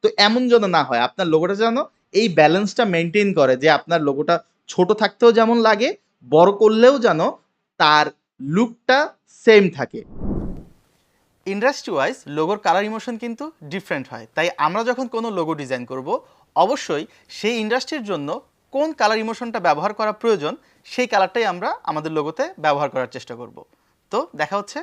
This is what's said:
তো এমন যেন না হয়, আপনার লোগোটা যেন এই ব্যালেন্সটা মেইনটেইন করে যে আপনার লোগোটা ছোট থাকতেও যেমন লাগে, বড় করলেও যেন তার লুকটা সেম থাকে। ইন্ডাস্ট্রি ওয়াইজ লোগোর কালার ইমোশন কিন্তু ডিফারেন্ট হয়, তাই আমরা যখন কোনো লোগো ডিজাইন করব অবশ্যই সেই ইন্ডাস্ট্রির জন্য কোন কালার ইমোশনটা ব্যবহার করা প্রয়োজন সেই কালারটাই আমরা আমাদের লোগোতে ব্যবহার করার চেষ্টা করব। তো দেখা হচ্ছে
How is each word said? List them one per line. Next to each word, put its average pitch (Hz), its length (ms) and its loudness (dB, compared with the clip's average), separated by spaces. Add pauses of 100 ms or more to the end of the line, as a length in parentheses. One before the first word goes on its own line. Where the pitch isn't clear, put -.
তো - 40 0 (200)
এমন 233 160 2 (100)
যেন 233 120 4 (120)
না 151 120 2
হয়, 120 200 0
আপনার 185 260 -4
লোগোটা 175 200 2 (100)
যেন 233 120 0 (440)
এই 226 60 2 (120)
ব্যালেন্সটা 185 460 2 (100)
মেইনটেইন 170 340 0 (100)
করে 131 240 4
যে 151 60 4 (100)
আপনার 170 300 -2
লোগোটা 147 260 -2 (380)
ছোট 180 160 2 (120)
থাকতেও 220 380 4
যেমন 226 180 4 (120)
লাগে, 220 200 2 (380)
বড় 156 240 6 (120)
করলেও 220 320 6 (120)
যেন 160 140 2 (600)
তার 151 260 6 (480)
লুকটা 240 440 0 (460)
সেম 214 200 8 (140)
থাকে। - 220 -8 (1500)
ইন্ডাস্ট্রি 240 400 -4
ওয়াইজ 151 220 -2 (220)
লোগোর 175 280 -2
কালার 185 240 2
ইমোশন 226 320 -10
কিন্তু 240 220 -10 (280)
ডিফারেন্ট 170 400 -8
হয়, 113 140 -16 (100)
তাই 165 120 0 (180)
আমরা 185 240 -2
যখন 254 240 -4
কোনো 226 140 -4 (100)
লোগো 160 140 -2 (100)
ডিজাইন 127 300 -6
করব 131 160 -10 (560)
অবশ্যই 190 400 -4 (340)
সেই 226 260 -2
ইন্ডাস্ট্রির 247 460 -4
জন্য 147 180 -6 (460)
কোন 294 140 -2 (120)
কালার 220 240 2
ইমোশনটা 226 420 -8
ব্যবহার 165 320 0
করা 214 140 -2 (100)
প্রয়োজন 196 320 -2 (380)
সেই 247 200 -2
কালারটাই 208 400 0
আমরা 175 160 -6 (220)
আমাদের 156 280 -6
লোগোতে 156 260 -4 (200)
ব্যবহার 147 300 0
করার 127 220 -4
চেষ্টা 120 240 -14
করব। 117 160 -18 (560)
তো 202 60 -2 (220)
দেখা 151 200 -4
হচ্ছে - 220 -12